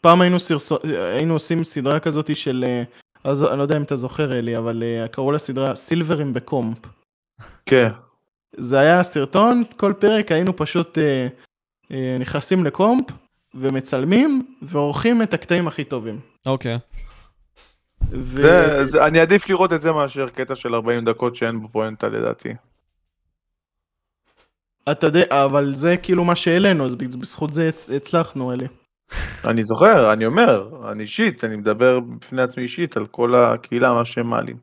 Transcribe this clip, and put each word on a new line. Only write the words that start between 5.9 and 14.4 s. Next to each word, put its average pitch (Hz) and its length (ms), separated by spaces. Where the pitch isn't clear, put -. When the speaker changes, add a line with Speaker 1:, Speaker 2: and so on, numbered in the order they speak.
Speaker 1:
בקומפ. 120 440
Speaker 2:
כן. 123 240
Speaker 1:
זה 131 220
היה 170 240
סרטון, 196 600
כל 202 220
פרק 214 320
היינו 180 240
פשוט, 165 420
אה, 139 300
אה, 127 280
נכנסים 156 460
לקומפ 226 400
ומצלמים 147 1040